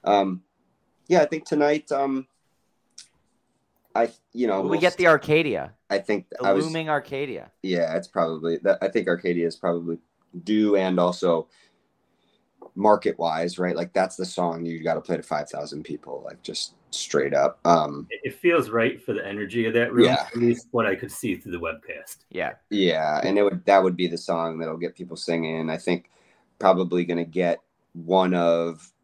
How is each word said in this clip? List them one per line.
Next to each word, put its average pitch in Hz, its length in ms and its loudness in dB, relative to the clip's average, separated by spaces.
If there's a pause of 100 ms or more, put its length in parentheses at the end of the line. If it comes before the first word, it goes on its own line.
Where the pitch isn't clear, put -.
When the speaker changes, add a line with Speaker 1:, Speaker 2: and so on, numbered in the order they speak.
Speaker 1:
um, 95 360 2 (680)
yeah, 170 140 6
I 147 40 6
think 160 200 -6
tonight, 151 460 0
um, 135 340 -2 (1700)
I, 113 160 2 (220)
you 120 160 -2
know, 98 140 2
Speaker 2:
Will - 20 -2
we 143 60 -2
Speaker 1:
we'll 165 100 2
Speaker 2:
get 180 160 2
the 180 120 4
Speaker 1:
s- - 20 10
Speaker 2:
Arcadia? 151 640 2 (160)
Speaker 1:
I 101 80 0
think 98 320 -2
Speaker 2:
The - 180 -8
Speaker 1:
I 98 60 6
was 98 100 4
Speaker 2:
looming 160 260 -4
Arcadia. 139 640 -4 (120)
Speaker 1:
Yeah, 85 340 0
it's 92 100 -6
probably 82 520 -2
that. 98 220 2
I 98 60 -2
think 95 220 0
Arcadia 87 360 0
is 82 120 -4
probably 85 400 -4 (480)
due, 107 320 4
and 95 200 2
also 87 520 0 (1300)
market-wise, 87 840 2
right? 90 160 -2
Like, 87 180 -6
that's 95 220 0
the 92 100 -6
song - 400 -4
you 82 180 -8
gotta 80 180 -2
play 85 160 -4
to 82 60 -8
five 76 260 -6
thousand 73 340 -10
people, 67 420 -12
like, - 180 -16
just - 300 -10 (180)
straight 69 420 -2
up. 69 320 2
Um, 78 440 2
Speaker 3:
It, - 140 -12
it 131 120 -8
feels 165 340 0
right 113 320 0
for - 120 -6
the 95 120 -4
energy 104 400 -4
of 113 80 -2
that 117 200 2
room, 120 120 6
Speaker 1:
Yeah. - 220 2
Speaker 3:
at - 100 -16
least 120 340 2
what 113 140 0
I 98 100 0
could 104 160 -12
see 101 240 -4
through 87 180 -14
the 87 60 -6
webcast. 80 580 -10 (120)
Speaker 2:
Yeah. 80 240 -6 (160)
Speaker 1:
Yeah, 78 540 0
and 95 140 0
it 104 60 4
would, 95 220 0
that 98 180 6
would 92 120 2
be 87 120 0
the 85 100 -4
song 82 420 -4
that'll 80 180 -6
get 82 180 -8
people 87 220 -14
singing. 80 520 -4
I 80 80 -6
think 90 320 -2 (500)
probably 92 460 2
gonna 87 200 -2
get 85 340 0 (340)
one 92 400 2
of 85 540 0 (160)